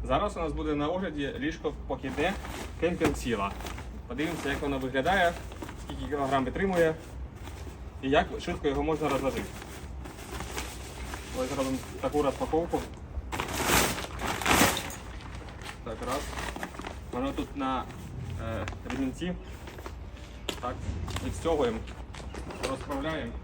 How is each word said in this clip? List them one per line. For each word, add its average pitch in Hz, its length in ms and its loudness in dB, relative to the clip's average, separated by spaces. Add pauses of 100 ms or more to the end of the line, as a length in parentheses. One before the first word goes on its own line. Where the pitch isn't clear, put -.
Зараз 190 340 2
у - 20 -4
нас 156 140 0
буде 151 220 0
на 147 120 2
огляді 165 520 0
ліжко 151 340 -2 (140)
похідне 139 460 0 (480)
Camping 160 340 4
Sila. 101 360 0 (560)
Подивимося, 147 420 0
як 139 120 0
воно 139 180 2
виглядає, 160 540 4 (520)
скільки 135 240 -6
кілограм 139 360 4
витримує 165 500 6 (1040)
і 135 80 0
як 160 180 6 (140)
швидко 165 260 0
його 139 160 4
можна 151 260 2
розложити. 127 360 2 (1900)
Ось 254 100 2
зробимо 131 280 2 (240)
таку 147 200 4
розпаковку. 143 580 2 (3000)
Так, 110 140 -4 (100)
раз. 135 140 0 (880)
Воно 131 200 2
тут 139 260 -2
на, 131 260 2 (600)
е, 113 220 -2 (260)
ремінці. 135 420 0 (1300)
Так, 123 140 -2 (500)
відстягуємо, 131 520 4 (920)
розправляємо. 143 640 -2 (120)